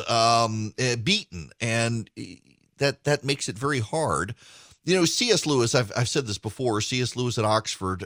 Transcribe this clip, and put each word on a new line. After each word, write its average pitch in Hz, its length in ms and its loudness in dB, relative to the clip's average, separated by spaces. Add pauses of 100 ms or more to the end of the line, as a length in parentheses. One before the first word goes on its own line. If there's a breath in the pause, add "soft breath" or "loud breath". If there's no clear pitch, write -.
Um, 113 720 2
uh, 123 160 0
beaten, 113 540 -2 (100)
and 117 480 -2 (720)
that, 139 260 0
that 147 200 0
makes 139 240 -2
it 104 100 -10
very 135 220 -2
hard. 107 560 -2 (480 loud breath)
You 175 120 2
know, 180 80 4
C 240 260 0
S 180 160 2
Lewis, 135 280 2
I've, 120 220 2
I've 120 120 0
said 139 180 -2
this 101 120 -6
before, 110 420 -2
C 127 220 -2
S 120 140 -4
Lewis 123 220 -2
at 107 60 0
Oxford, 101 600 0